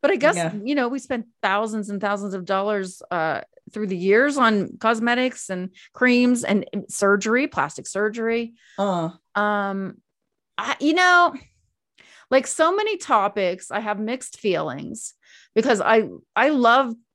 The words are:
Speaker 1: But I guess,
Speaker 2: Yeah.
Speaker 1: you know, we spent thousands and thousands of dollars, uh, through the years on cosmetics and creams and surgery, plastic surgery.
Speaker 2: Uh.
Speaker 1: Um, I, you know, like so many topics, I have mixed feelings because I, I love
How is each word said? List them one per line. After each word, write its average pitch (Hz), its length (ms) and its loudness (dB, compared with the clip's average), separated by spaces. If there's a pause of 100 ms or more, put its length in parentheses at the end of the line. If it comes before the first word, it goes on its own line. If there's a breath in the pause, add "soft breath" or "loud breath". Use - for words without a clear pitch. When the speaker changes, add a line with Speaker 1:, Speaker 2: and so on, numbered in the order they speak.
Speaker 1:
But 285 100 2
I 392 60 2
guess, 247 200 2
Speaker 2:
Yeah. 170 160 -2 (120)
Speaker 1:
you 277 100 -2
know, 254 140 0
we 269 100 -6
spent 240 280 -6 (160)
thousands 214 480 -2
and 202 100 -6
thousands 202 340 -4
of 185 100 -8
dollars, 196 680 -4
uh, 160 320 -2 (300)
through 214 160 -6
the 185 80 -4
years 220 420 4
on 220 420 2
cosmetics 240 720 0
and 185 200 -6 (220 loud breath)
creams 247 520 4
and 202 200 0 (240)
surgery, 214 580 2
plastic 143 400 -4
surgery. 226 680 -4 (240 soft breath)
Speaker 2:
Uh. 180 320 -2 (260)
Speaker 1:
Um, 202 600 -2 (580)
I, 247 240 -6
you 311 140 2
know, 349 400 4 (960 soft breath)
like 254 160 4
so 320 280 2
many 415 220 -2
topics, 196 760 0
I 208 100 -4
have 208 200 -4
mixed 240 400 -8
feelings 156 760 -4 (400 soft breath)
because 220 260 2
I, 220 280 4 (260)
I 254 140 4
love 247 460 4 (200)